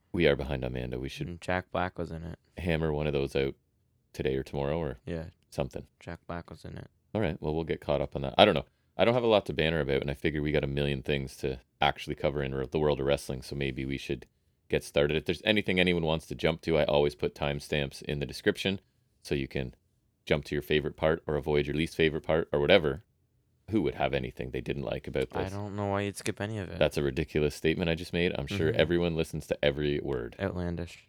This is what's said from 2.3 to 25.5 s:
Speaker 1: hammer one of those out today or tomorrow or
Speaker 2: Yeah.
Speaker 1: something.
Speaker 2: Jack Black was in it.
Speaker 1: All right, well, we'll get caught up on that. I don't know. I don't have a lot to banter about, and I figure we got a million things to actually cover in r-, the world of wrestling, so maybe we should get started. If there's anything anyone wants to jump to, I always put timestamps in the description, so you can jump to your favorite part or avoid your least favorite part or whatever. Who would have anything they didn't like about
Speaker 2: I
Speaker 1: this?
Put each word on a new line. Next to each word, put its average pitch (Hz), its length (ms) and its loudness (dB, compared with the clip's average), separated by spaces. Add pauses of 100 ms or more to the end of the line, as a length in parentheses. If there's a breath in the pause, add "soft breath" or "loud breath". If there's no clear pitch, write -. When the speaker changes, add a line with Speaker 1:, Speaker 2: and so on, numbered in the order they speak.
Speaker 1:
hammer 80 340 2
one 76 140 0
of 73 60 2
those 69 240 0
out 69 180 0 (580)
today - 220 -2
or 67 80 -2
tomorrow 71 360 -2
or 71 280 -4
Speaker 2:
Yeah. 82 200 -6 (240)
Speaker 1:
something. - 360 -6 (140)
Speaker 2:
Jack - 260 -14
Black 85 240 -10
was - 140 -18
in - 120 -14
it. - 120 -14 (260)
Speaker 1:
All 104 60 0
right, 90 200 0
well, 76 140 -2
we'll 82 80 0
get 80 180 -4
caught 71 200 0
up 69 160 -4
on 71 60 -4
that. 67 140 -6
I 90 80 10
don't 101 100 8
know. 67 120 0 (300)
I 92 80 4
don't 117 100 6
have 123 80 2
a 117 60 2
lot 104 180 4
to - 60 -4
banter 80 280 2
about, 67 200 2
and 69 100 -2
I 71 40 -4
figure 76 280 -2
we 73 80 0
got 73 140 2
a 69 40 -2
million 71 340 0
things 69 360 -4
to 67 220 -4 (200)
actually 71 360 0
cover 73 260 -2
in 67 100 -4
r-, 67 140 -4
the 78 140 -2
world 73 200 4
of 67 60 -2
wrestling, 69 360 0
so - 120 -12
maybe 67 300 -4
we 67 140 -4
should - 280 -8 (420)
get 73 140 0
started. 73 340 2
If 76 80 -2
there's 85 200 -2
anything 104 340 2
anyone 87 260 4
wants 78 220 0
to 78 80 -10
jump 80 280 0
to, 82 160 2
I 73 60 4
always 73 300 4
put - 220 -4
timestamps 71 680 -4
in 73 160 -4
the 69 80 -4
description, - 540 -2 (420)
so - 140 -2
you 67 100 -2
can 64 280 -6 (520)
jump 76 200 0
to - 100 -6
your 69 60 -2
favorite 73 340 0
part 80 320 2
or 76 80 0
avoid 73 320 0
your 71 80 -2
least 82 180 -2
favorite 78 300 2
part 80 280 0
or 73 60 2
whatever. 76 460 4 (680)
Who 107 100 2
would 69 140 0
have 67 180 0
anything 64 380 -4
they 64 100 -6
didn't 67 220 -6
like 64 260 -6
about 67 240 -2
Speaker 2:
I 65 120 -4
Speaker 1:
this? 95 100 -8